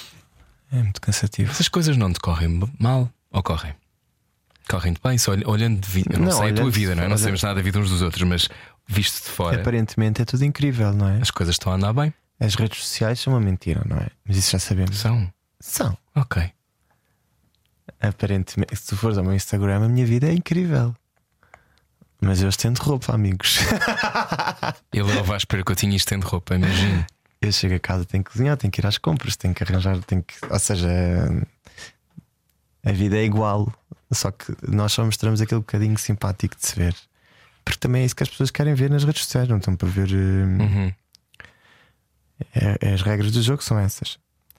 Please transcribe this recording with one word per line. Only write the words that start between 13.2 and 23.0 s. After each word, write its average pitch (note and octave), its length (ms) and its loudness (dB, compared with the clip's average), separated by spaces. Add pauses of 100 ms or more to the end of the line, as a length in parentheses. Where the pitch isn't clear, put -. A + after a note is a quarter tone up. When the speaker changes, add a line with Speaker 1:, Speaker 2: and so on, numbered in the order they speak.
Speaker 1:
uma B2 60 2
mentira, F#2 480 0
não - 100 -2
é? - 100 -4 (180)
Mas G2+ 120 0
isso F#2+ 140 0
já F#2+ 80 2
sabemos. F#2+ 380 0
Speaker 2:
São? A2 340 0 (280)
Speaker 1:
São. - 380 -4 (180)
Speaker 2:
Ok. F#2 360 0 (1500)
Speaker 1:
Aparentemente, G2 760 -2
se - 120 -10
tu - 100 -4
fores A2 200 0
ao F#2 60 0
meu F#2+ 100 2
Instagram, G2 520 0
a A2+ 40 2
minha B2 160 2
vida A#2+ 220 2
é E3 60 2
incrível. E3 600 0 (1300)
Mas F#2+ 200 2
eu G2 80 2
estendo A2+ 300 0
roupa, C3+ 340 -2